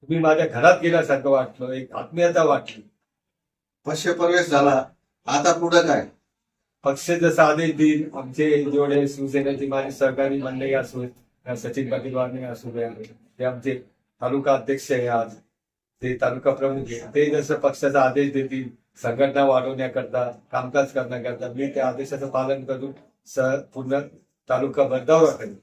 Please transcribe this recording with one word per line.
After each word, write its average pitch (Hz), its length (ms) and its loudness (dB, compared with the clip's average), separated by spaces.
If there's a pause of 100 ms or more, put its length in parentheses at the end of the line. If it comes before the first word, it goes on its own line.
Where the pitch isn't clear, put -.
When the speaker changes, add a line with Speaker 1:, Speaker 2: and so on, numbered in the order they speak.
Speaker 1:
मी 165 100 0
माझ्या 156 280 4
घरात 156 360 6
गेल्यासारखं 147 480 2
वाटलं, 127 420 0
एक 131 200 -10
आत्मीयता 170 520 0
वाटली. 135 380 0 (1040)
Speaker 2:
पक्ष 156 220 -4
प्रवेश 175 420 2
झाला, 139 340 4 (420)
आता 147 260 2
पुढं 170 340 4
काय? - 200 0 (760)
Speaker 1:
पक्ष 139 260 -2
जसा 165 340 4
आदेश 156 300 2
देईल, 151 400 2
आमचे 143 560 0
जेवढे 143 380 2
शिवसेनेचे 139 580 -4
माझे 135 240 -4
सहकारी 135 520 0
मंडळी 131 320 -4
असो, 127 300 -4 (520)
सचिन 135 340 -6
पाटील 127 240 -6
वाणे 127 280 -4
असू 120 280 -12
द्या, 117 180 -6 (500)
ते 123 60 -4
आमचे 127 400 -6 (360)
तालुका 139 340 0
अध्यक्ष 135 380 -2
आहे 123 140 0
आज, 113 280 -2 (680)
ते 127 180 -4
तालुका 127 300 0
प्रमुख 135 300 -2
आहे, - 340 -12
ते 147 160 2
जसं 147 240 0
पक्षाचा 139 480 0
आदेश 135 300 2
देतील 131 360 -4 (340)
संघटना 139 420 2
वाढवण्याकरता, 127 840 0 (220)
कामकाज 127 400 -2
करण्याकरता, 123 600 -6
मी 135 140 -4
त्या 135 220 -2
आदेशाचं 135 400 -6
पालन 131 360 -2
करून 135 280 -8 (340)
स-, 135 340 0 (140)
पूर्ण 135 240 -4 (500)
तालुका 135 340 0
बदलावा 135 480 4
करेन. 104 320 -10